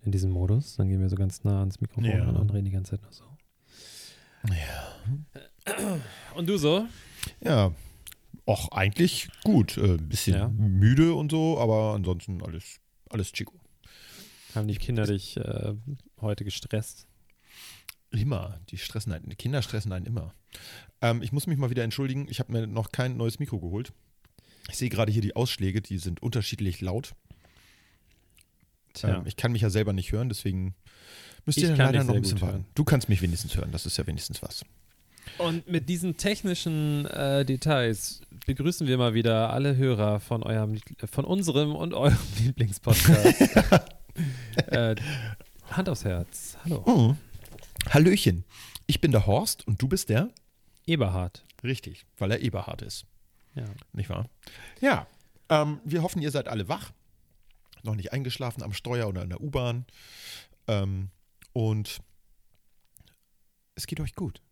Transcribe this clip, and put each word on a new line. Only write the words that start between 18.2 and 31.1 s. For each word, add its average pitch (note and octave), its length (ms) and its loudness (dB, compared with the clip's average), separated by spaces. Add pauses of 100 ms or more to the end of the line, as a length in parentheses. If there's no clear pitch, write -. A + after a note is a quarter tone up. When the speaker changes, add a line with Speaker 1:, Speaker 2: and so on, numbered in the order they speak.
Speaker 2:
Die - 80 -12
stressen - 340 -6
einen. D#2+ 180 -6
Die G2+ 60 -12
Kinder C3 260 -2
stressen G#2 300 -4
einen F#2 140 -6
immer. E2 280 -6 (680)
Ähm, A#2 200 2
ich A#2 120 -4
muss C#3+ 140 -2
mich D#3+ 100 0
mal C3+ 140 0
wieder A#2+ 120 -2
entschuldigen. C3 460 -4
Ich B2 100 -10
hab B2+ 100 -4
mir A2+ 160 -2
noch A2+ 280 -6
kein B2+ 240 -4
neues A2+ 220 -2
Mikro C3+ 200 -4
geholt. F2+ 320 -8 (800)
Ich - 80 -10
sehe B2 120 -2
gerade G#2+ 220 2
hier A2 120 4
die G#2 120 -2
Ausschläge, G#2 460 0
die G2 160 -6
sind E2+ 240 -6
unterschiedlich G#2 580 -4
laut. F#2+ 340 -6 (1800)
Speaker 1:
Tja. F#2+ 240 0
Speaker 2:
Ähm, F2+ 80 -6
ich G2+ 100 -8
kann A#2+ 160 0
mich A2+ 100 2
ja G#2+ 80 4
selber G2+ 240 2
nicht F#2+ 180 -2
hören, A#2+ 180 0
deswegen F#2+ 460 -4 (680)